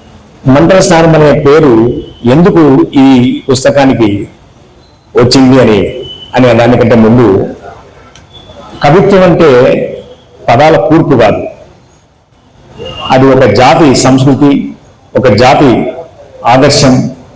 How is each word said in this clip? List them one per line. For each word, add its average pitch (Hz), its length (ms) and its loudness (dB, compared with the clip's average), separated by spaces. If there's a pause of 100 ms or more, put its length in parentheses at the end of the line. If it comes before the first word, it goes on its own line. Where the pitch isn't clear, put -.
(500)
మంటల 165 300 2
స్నానం 165 360 2
అనే 151 240 2
పేరు 135 640 0 (220)
ఎందుకు 151 680 2
ఈ 131 480 0 (100)
పుస్తకానికి 120 760 -2 (880)
వచ్చింది 127 440 2
అని, 104 420 -2 (320)
అనే 123 180 0
దానికంటే 120 420 0
ముందు, 113 520 2 (1400)
కవిత్వం 190 400 2
అంటే 165 260 2 (1000)
పదాల 147 280 2
కూర్పు 147 400 0
కాదు, - 260 0 (1700)
అది 131 140 2
ఒక 131 200 2
జాతి 131 500 2
సంస్కృతి, 135 800 0 (440)
ఒక 127 100 -2
జాతి 120 640 0 (540)
ఆదర్శం 135 680 0 (240)